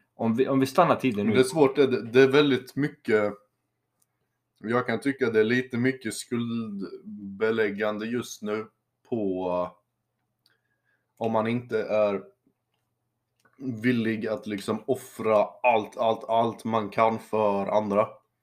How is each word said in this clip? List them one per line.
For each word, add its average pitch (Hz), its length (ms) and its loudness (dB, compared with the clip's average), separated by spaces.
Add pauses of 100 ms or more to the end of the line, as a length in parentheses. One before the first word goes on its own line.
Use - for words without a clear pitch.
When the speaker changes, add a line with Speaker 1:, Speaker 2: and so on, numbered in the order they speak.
(140)
Speaker 1:
Om 113 220 -2
vi, 131 120 2
om 135 120 2
vi 135 60 4
stannar 151 300 2
tiden 104 300 -2
nu. 110 80 0
Speaker 2:
Det - 60 4
är 131 40 6
svårt, 143 320 2
det, 120 260 2
det 117 180 4
är 135 80 8
väldigt 139 480 2
mycket. 107 560 -2 (1300)
Jag 120 280 -2
kan 113 140 -2
tycka 131 300 0
det 110 100 4
är 107 40 6
lite 123 320 -2
mycket 123 380 -2
skuldbeläggande 107 1900 -4
just 117 360 -8
nu 107 240 -6 (420)
på 92 640 -4 (1500)
om 113 100 -2
man 110 140 0
inte 120 360 -4
är 101 400 0 (1300)
villig 113 680 -2
att 107 200 -6
liksom 107 400 -6
offra 110 600 0 (160)
allt, 110 340 2
allt, 113 320 0
allt 113 360 0
man 110 260 -2
kan 113 280 2
för 104 480 0
andra. 104 420 2 (340)